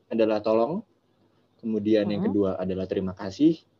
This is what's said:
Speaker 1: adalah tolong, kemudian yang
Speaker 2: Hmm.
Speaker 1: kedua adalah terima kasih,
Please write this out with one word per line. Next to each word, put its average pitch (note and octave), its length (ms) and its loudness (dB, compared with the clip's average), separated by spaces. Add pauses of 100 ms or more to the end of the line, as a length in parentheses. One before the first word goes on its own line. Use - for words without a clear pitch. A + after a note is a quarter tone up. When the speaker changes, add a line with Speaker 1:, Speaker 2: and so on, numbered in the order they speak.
Speaker 1:
adalah A2 320 0
tolong, A#2 400 0 (800)
kemudian G#2+ 480 0
yang G2+ 140 -2
Speaker 2:
Hmm. G#2+ 80 0
Speaker 1:
kedua G2 260 2
adalah F#2 320 -4
terima F#2+ 240 -4
kasih, C#3 460 0 (200)